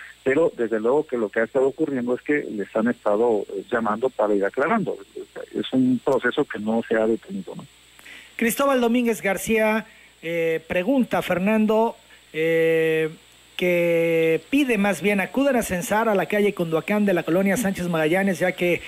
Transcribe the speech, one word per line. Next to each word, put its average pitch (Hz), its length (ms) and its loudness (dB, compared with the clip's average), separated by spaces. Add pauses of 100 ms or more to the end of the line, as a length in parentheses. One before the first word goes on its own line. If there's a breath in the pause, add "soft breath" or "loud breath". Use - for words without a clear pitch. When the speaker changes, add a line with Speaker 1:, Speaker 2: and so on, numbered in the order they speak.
(220 loud breath)
Speaker 1:
Pero 151 320 2
desde 113 240 -2
luego 127 280 2
que 127 100 -6
lo 110 140 -2
que 113 100 -2
ha 113 40 2
estado 131 220 2
ocurriendo 135 480 -2
es 120 60 -4
que 147 300 -2
les 101 260 -6
han 110 120 0
estado, 107 580 0 (100)
eh, 95 160 -8
llamando 113 380 -2
para 104 240 0
ir 98 100 0
aclarando. 151 540 -2 (560)
Es - 180 -6
un 127 320 2
proceso 131 400 0
que 113 140 -10
no 110 280 -2
se 117 100 -2
ha 110 100 2
detenido, 101 500 -4
¿no? - 80 -14 (720 loud breath)
Speaker 2:
Cristóbal 269 440 0
Domínguez 233 420 0
García, 214 640 0 (340 loud breath)
eh, 165 460 -2
pregunta, 185 560 0
Fernando, 214 760 2 (360 loud breath)
eh, 160 760 2 (480)
que 165 920 2
pide 269 260 2
más 196 240 0
bien 202 200 0
acudan 262 340 0
a 226 80 2
censar 196 460 -2
a 208 80 2
la 175 100 0
calle 208 260 0
Cunduacán 175 520 -2
de 196 100 2
la 165 80 0
colonia 190 340 2
Sánchez 180 320 -2
Magallanes, 170 520 0
ya 180 100 0
que 175 380 0